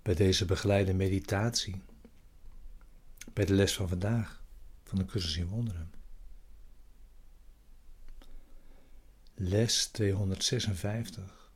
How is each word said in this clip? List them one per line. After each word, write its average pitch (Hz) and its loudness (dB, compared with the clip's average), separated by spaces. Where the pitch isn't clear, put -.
bij 90 4
deze 95 6
begeleide 95 4
meditatie, 95 2
bij 101 4
de 95 4
les 98 6
van 95 -2
vandaag 101 0
van - -4
de 92 2
cursus 82 -2
in 87 -2
wonderen. 92 -4
Les 101 2
tweehonderdzesenvijftig. 101 -2